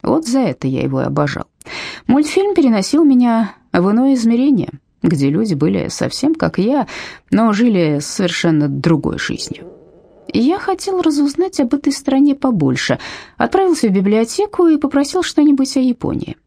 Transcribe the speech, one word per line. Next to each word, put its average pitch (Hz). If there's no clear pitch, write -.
Вот 302
за 254
это 143
я 135
его 135
и 123
обожал. 143
Мультфильм 349
переносил 269
меня 240
в 185
иное 262
измерение, 233
где 139
люди 196
были 170
совсем -
как 170
я, 233
но 220
жили 185
совершенно 165
другой 139
жизнью. -
Я 285
хотел 370
разузнать 302
об 262
этой 285
стране 277
побольше. 156
Отправился 339
в 196
библиотеку 226
и 320
попросил 285
что-нибудь 285
о -
Японии. -